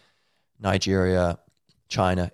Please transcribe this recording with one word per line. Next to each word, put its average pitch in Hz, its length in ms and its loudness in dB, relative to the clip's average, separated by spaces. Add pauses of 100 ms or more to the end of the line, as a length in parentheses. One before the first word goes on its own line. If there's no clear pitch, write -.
(600)
Nigeria, 92 800 0 (500)
China, 90 460 0